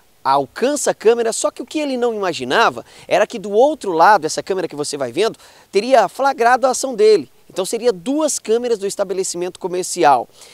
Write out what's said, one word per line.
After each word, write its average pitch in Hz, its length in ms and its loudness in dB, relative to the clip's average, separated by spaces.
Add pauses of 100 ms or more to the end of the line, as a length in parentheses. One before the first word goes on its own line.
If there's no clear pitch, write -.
(220)
alcança 202 680 0
a - 40 0
câmera, 226 380 2
só - 180 -2
que - 120 -10
o 247 40 -14
que 311 120 -8
ele 285 180 -2
não 240 180 -2
imaginava 160 680 -2 (240)
era 185 180 2
que 233 120 -8
do 196 120 -10
outro 220 420 2
lado, 165 340 4
essa 147 160 -6
câmera 185 260 -4
que 151 80 -16
você 147 200 -8
vai 131 140 -6
vendo, 180 280 -2 (340)
teria 214 360 2
flagrado 254 580 0
a 254 40 2
ação 262 240 -4
dele. 208 360 4 (220)
Então 185 120 -4
seria 233 280 -2
duas 262 460 -2
câmeras 233 400 -2
do 190 80 -6
estabelecimento 185 720 -6
comercial. 170 720 0 (260)